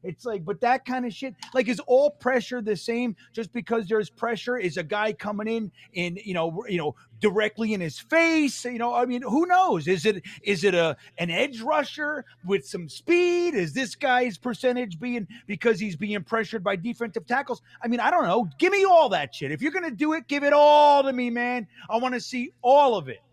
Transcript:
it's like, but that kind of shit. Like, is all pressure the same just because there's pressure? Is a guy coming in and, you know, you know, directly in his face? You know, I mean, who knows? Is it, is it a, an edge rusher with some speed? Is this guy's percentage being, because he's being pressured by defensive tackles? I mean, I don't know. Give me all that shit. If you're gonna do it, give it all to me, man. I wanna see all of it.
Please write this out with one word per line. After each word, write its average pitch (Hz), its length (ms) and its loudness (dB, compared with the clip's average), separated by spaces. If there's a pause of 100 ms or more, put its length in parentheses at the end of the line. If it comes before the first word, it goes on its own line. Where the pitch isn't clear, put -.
it's 185 220 -12
like, 208 200 -6
but 202 160 -6
that 254 240 2
kind 247 200 -4
of 220 80 -8
shit. 262 220 -10 (180)
Like, 254 140 2
is 220 140 -2
all 269 300 4
pressure 247 500 -2
the 208 160 -2
same 233 380 -4 (180)
just 220 180 -8
because 226 360 -4
there's 214 220 0
pressure? 233 480 -6
Is 185 200 -4
a 180 60 -6
guy 208 300 -2
coming 208 340 -6
in 226 240 -4 (240)
and, 175 280 -4
you 190 100 -8
know, 170 360 -4
you 180 80 -2
know, 151 180 -4 (240)
directly 214 540 0
in 190 80 -4
his 165 180 -8
face? 320 640 2
You 247 140 -6
know, 240 160 -2
I 247 100 2
mean, 247 160 -4
who 269 240 0
knows? 359 420 2
Is 180 200 0
it, 190 160 0 (200)
is 190 200 -2
it 196 100 4
a, 165 220 2 (240)
an 170 100 -2
edge 226 320 -2
rusher 294 600 -4 (220)
with 196 200 -2
some 175 240 -10
speed? 349 640 0
Is 170 200 -2
this 247 200 -4
guy's 247 460 0
percentage 247 600 -4
being, 240 280 -6 (180)
because 208 340 0
he's 202 180 -6
being 202 260 -6
pressured 220 400 -4
by 196 140 -2
defensive 233 500 -8
tackles? 247 340 -4 (220)
I 240 40 -4
mean, 240 120 0
I 226 100 2
don't 339 160 2
know. 190 220 2 (100)
Give 359 140 4
me 392 140 4
all 330 240 8
that 151 260 -2
shit. 139 160 -6
If 151 100 -6
you're 302 120 -2
gonna 339 180 -4
do 302 220 0
it, 320 140 -6
give 285 160 -2
it 285 100 4
all 294 500 8
to 269 100 0
me, 247 160 -2
man. 240 380 -4 (220)
I 220 80 0
wanna 247 240 -2
see 254 320 -8 (100)
all 262 320 6
of 156 140 -6
it. 104 100 -12 (140)